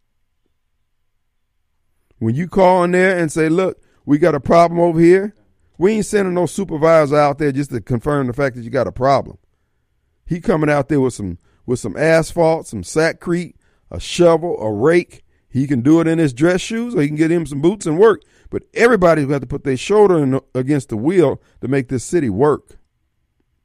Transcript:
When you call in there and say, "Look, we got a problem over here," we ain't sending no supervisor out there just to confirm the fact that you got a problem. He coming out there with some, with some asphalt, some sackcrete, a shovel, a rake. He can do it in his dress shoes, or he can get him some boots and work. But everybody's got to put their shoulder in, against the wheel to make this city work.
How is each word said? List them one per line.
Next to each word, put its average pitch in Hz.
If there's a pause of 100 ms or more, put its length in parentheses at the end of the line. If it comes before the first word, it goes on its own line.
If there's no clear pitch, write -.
(2250)
When 110
you 165
call 185
in 180
there 185
and 165
say, 160
"Look, 175 (220)
we 147
got 156
a 139
problem 170
over 170
here," 190 (440)
we 190
ain't 214
sending 190
no 175
supervisor 160
out 143
there 147
just 139
to 123
confirm 135
the 120
fact 135
that 120
you 113
got 120
a 90
problem. 131 (880)
He 170
coming 156
out 147
there 147
with 127
some, 92 (280)
with 120
some -
asphalt, 160
some 208
sackcrete, 165 (360)
a 90
shovel, 165
a 107
rake. 160 (240)
He 131
can 131
do 156
it 160
in 165
his 151
dress 120
shoes, 233
or 165
he 147
can 151
get 160
him 170
some 139
boots 196
and 160
work. 214 (260)
But - (120)
everybody's 180
got 139
to 127
put 139
their 135
shoulder 196
in, 131 (140)
against 131
the 113
wheel 139 (180)
to 113
make 135
this 131
city 151
work. 127 (880)